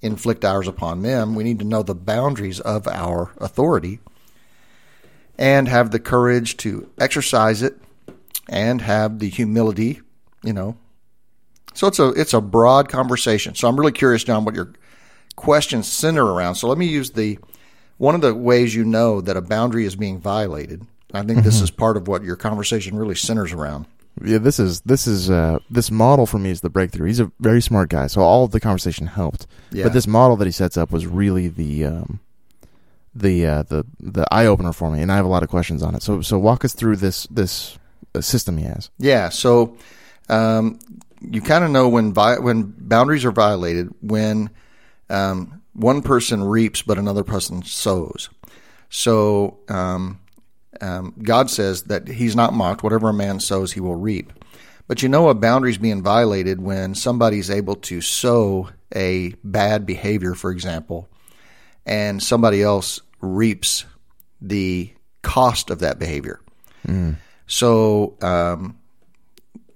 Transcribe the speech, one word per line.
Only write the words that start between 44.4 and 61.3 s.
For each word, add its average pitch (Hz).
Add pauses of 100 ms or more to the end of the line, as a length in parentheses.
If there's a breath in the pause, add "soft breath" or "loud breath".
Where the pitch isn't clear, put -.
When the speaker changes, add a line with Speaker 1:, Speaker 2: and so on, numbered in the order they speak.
Speaker 1:
um, 98 (120)
one 123
person 120
reaps 107
but 104
another 101
person 92
sows. - (600 soft breath)
So, 104 (100)
um, 92 (600)
um, 92 (100)
God 117
says 95
that -
he's 113
not 117
mocked. 101
Whatever 110
a 107
man 98
sows, 95
he 104
will 90
reap. 98 (560 soft breath)
But -
you 127
know 156
a 131
boundary's 113
being 104
violated 98
when 95
somebody's 107
able 98
to -
sow 98 (260)
a 92 (100)
bad 104
behavior, 92
for 92
example, 87 (760 soft breath)